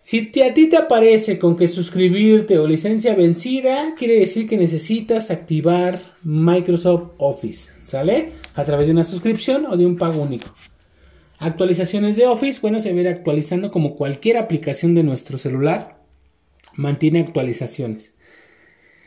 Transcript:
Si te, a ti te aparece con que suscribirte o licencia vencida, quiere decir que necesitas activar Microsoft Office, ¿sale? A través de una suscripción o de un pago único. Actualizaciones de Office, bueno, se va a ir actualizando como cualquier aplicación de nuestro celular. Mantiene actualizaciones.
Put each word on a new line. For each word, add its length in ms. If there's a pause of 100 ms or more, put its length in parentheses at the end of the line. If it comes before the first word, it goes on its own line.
Si 220
te, 200
a 120
ti 140
te 80
aparece 600
con 180
que 120
suscribirte 880
o 80
licencia 480
vencida, 800
quiere 220
decir 300
que 80
necesitas 760
activar 720 (240)
Microsoft 920
Office, 520 (140)
¿sale? 480 (240)
A 80
través 240
de 40
una 120
suscripción 600
o 100
de 100
un 100
pago 240
único. 320 (840)
Actualizaciones 760
de 100
Office, 340
bueno, 200
se 120
va 60
a 40
ir 60
actualizando 640
como 240
cualquier 420
aplicación 580
de 100
nuestro 340
celular. 600 (760)
Mantiene 460
actualizaciones. 960 (920)